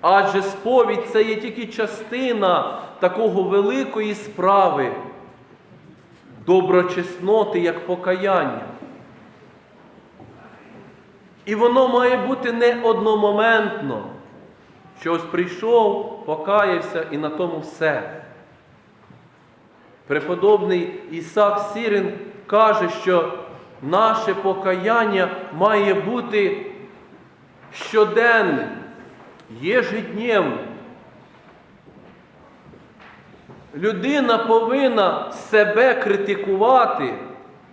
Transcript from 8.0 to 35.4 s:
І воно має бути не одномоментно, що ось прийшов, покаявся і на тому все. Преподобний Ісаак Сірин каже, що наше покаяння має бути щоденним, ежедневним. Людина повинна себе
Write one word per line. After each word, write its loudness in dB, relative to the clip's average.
І -2
воно 6
має 4
бути -2
не 2
одномоментно, 2
що -2
ось -2
прийшов, 0
покаявся 0
і -6
на -4
тому -4
все. -4
Преподобний 0
Ісаак 0
Сірин -2
каже, 4
що 0
наше 0
покаяння 0
має 2
бути -2
щоденним, 2
ежедневним. -2
Людина 0
повинна 2
себе 2